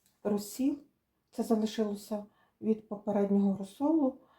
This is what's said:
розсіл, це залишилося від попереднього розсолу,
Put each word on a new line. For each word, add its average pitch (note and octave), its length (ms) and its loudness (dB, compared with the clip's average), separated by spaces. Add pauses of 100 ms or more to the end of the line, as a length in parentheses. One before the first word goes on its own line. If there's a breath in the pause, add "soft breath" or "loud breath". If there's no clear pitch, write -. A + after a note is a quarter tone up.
(240)
розсіл, A#3 540 0 (540)
це A#3+ 120 -4
залишилося G#3+ 800 -2 (360 soft breath)
від G#3+ 260 -2
попереднього G3+ 680 2
розсолу, C#4 640 0 (200 soft breath)